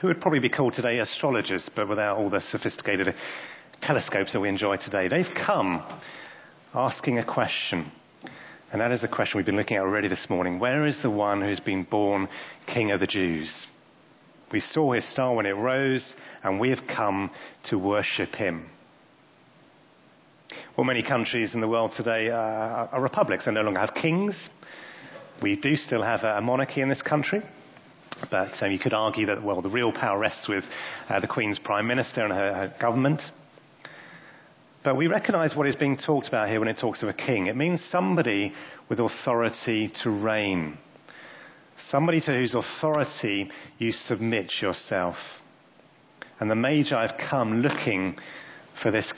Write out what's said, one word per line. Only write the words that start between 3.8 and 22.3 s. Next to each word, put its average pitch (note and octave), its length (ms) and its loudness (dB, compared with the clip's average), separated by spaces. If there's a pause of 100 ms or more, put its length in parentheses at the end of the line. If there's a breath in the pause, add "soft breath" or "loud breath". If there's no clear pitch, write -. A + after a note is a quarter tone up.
telescopes G#2 520 0
that G#2+ 80 2
we G2+ 80 2
enjoy G2 260 2
today. F#2+ 320 0
They've E3 260 0 (120)
come G2 360 2 (920 loud breath)
asking B2 460 0
a A2+ 40 0
question, F#2 640 -2 (840 loud breath)
and G2+ 80 0
that A#2+ 100 2
is B2 80 2
the - 80 -2
question - 300 0
we've F#2 80 2
been G2+ 100 2
looking G#2 220 2
at F#2+ 60 2
already G2+ 260 2
this - 200 -4
morning. F2+ 300 0
"Where C3+ 280 2
is - 160 -2
the B2+ 60 2
one G#2 320 2
who's G2+ 200 -2
been F#2+ 220 -2
born G2+ 440 2 (380 loud breath)
King G#2+ 260 0
of G2 80 2
the F#2+ 80 2
Jews? E2 600 -2 (840)
We A2+ 80 0
saw D3+ 320 2
his A#2 180 0
star B2+ 260 2
when G#2+ 100 2
it G2 100 0
rose, C3 600 0 (280 loud breath)
and F#2+ 160 0
we B2 120 4
have - 140 -2
come G2 440 0 (360 loud breath)
to A2 120 0
worship G2+ 580 0
him." E2+ 300 -2 (2000 loud breath)
Well, C3 80 2
many B2+ 200 2
countries A#2 500 0
in A#2 80 -2
the A2 80 2
world A2+ 260 2
today, A2+ 340 0
uh, A2+ 640 -2